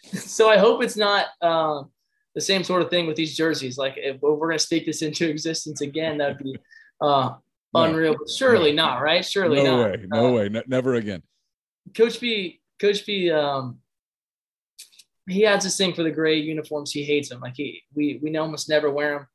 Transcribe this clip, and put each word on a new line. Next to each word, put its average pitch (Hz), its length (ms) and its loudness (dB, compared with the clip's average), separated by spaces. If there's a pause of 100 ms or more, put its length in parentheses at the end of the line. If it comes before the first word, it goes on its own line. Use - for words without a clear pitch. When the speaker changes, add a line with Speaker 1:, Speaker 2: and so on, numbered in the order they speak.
(140)
Speaker 1:
So - 340 2
I 214 100 8
hope 240 260 4
it's 208 120 -4
not, 202 300 0 (160)
um, 156 500 0 (440)
the 151 60 -4
same 190 220 0
sort 180 200 0
of 156 80 -2
thing 175 160 0
with 156 100 -4
these 160 180 -4
jerseys. 143 440 -2
Like, 135 180 -4
if, 135 200 -6
if 131 40 -8
we're 151 260 2
gonna 160 120 -2
speak 165 260 -2
this 156 160 -4
into 160 260 -2
existence 156 540 -6
again, 151 380 -4
that'd 143 180 -2
be, 135 180 -10 (460)
uh, 139 320 2 (400)
Speaker 2:
No. 165 100 4
Speaker 1:
unreal. 160 320 2
But - 140 -12
surely 208 440 4
Speaker 2:
No. 160 120 2
Speaker 1:
not, 127 160 -2
right? 165 240 2
Surely 156 380 2
Speaker 2:
No 131 140 4
Speaker 1:
not. 113 140 2
Speaker 2:
way. 95 160 -8
No 113 200 2
Speaker 1:
Uh, 127 60 4
Speaker 2:
way. 104 160 2
Ne-, 113 180 -4
never 131 280 0
again. 104 280 -4 (720)
Speaker 1:
Coach 233 240 2
B, 214 420 -4 (180)
Coach 202 280 0
B, 190 240 0
um, 139 480 -2 (1500)
he 185 140 0
has 202 220 4
this 185 140 -4
thing 190 160 2
for 170 100 -4
the 160 80 0
gray 156 280 2
uniforms. 151 520 -6
He 143 120 -6
hates 143 260 -2
them. 123 100 -14
Like, 123 160 -12
he, 113 280 -10 (100)
we, 147 280 -2
we 156 160 -6
almost 156 300 -6
never 151 220 2
wear 147 240 -2 (220)